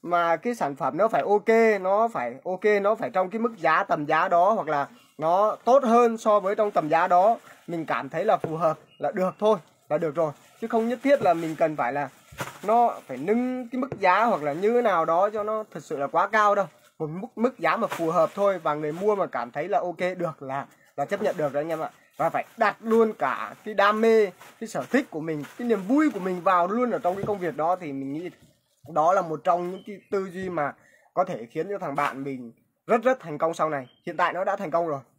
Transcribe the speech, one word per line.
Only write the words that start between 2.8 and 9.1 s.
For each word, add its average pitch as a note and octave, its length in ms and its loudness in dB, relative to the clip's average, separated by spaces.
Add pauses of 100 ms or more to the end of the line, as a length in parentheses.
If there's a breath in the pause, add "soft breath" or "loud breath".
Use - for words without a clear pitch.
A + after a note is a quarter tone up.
nó G#3 120 2
phải D3+ 160 -6
trong F#3 200 -2
cái A3 80 -6
mức A3+ 200 -2
giá, E3 260 2
tầm D#3 220 -2
giá D#3+ 220 2
đó, F3+ 240 4
hoặc E3+ 160 -2
là C#3+ 180 -2 (320 loud breath)
nó F3+ 460 2
tốt C4+ 200 6
hơn A#3 340 4
so G#3 220 4
với F#3+ 140 -2
trong G#3 160 0
tầm D#3+ 180 0
giá E3 180 2
đó, F#3+ 320 4 (280 loud breath)
mình E3+ 180 -6
cảm C3 240 -6
thấy E3 160 -6
là G#3 120 4
phù D#3+ 200 -6
hợp D#3+ 220 0 (200)
là D3 140 -4